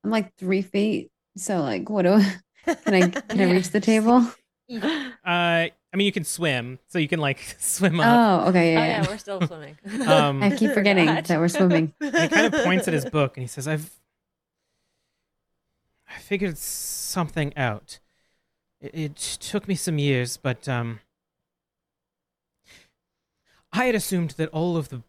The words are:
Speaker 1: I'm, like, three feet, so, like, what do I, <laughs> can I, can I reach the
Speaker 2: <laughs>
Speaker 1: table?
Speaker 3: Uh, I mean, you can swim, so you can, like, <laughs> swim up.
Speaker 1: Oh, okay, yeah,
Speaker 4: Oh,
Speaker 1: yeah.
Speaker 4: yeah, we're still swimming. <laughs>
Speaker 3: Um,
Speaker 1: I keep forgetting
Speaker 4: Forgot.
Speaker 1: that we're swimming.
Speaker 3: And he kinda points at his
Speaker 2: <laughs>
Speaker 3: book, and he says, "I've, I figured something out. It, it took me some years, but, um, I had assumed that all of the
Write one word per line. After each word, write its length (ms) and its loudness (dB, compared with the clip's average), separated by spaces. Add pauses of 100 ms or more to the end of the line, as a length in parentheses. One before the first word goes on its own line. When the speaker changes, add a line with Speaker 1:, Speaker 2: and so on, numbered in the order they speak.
Speaker 1:
I'm, 60 -4
like, 280 -2
three 260 -2
feet, 480 -2 (260)
so, 240 -4
like, 280 -4
what 120 -2
do 120 6
I, 220 4 (300)
<laughs> 180 0
can 120 0
I, 140 6 (200)
can 120 -2
I 100 4
reach 180 2
the 100 0
Speaker 2:
<laughs> 0 -
Speaker 1:
table? 460 4 (440)
Speaker 3:
Uh, 1000 -2 (240)
I 20 -8
mean, 100 2
you 60 2
can 140 -4
swim, 640 -4
so 120 -6
you 80 0
can, 120 -2
like, 200 -2
<laughs> 200 -16
swim 400 0
up. 460 6
Speaker 1:
Oh, 40 4
okay, 240 4
yeah, 60 4
Speaker 4:
Oh, 40 2
Speaker 1:
yeah. 200 0
Speaker 4:
yeah, 40 0
we're 120 -6
still 260 -6
swimming. 360 -12
<laughs> 260 -6
Speaker 3:
Um, 360 4
Speaker 1:
I 120 4
keep 160 0
forgetting 360 2
Speaker 4:
Forgot. 180 0
Speaker 1:
that 140 0
we're 80 2
swimming. 540 2
Speaker 3:
And 140 -4
he 120 2
kinda 360 2
points 240 0
at 60 -2
his 120 -2
Speaker 2:
<laughs> 40 -8
Speaker 3:
book, 280 -2
and 60 -10
he 40 -10
says, 200 -10
"I've, 240 -6 (2250)
I 100 -18
figured 380 -4
something 1000 -6
out. 420 -6 (800)
It, 160 -16
it 200 -8
took 520 -8
me 80 0
some 240 -4
years, 380 0
but, 320 -6
um, 300 -6 (2750)
I 140 0
had 100 2
assumed 360 -2
that 180 -4
all 280 -2
of 120 -6
the 200 -14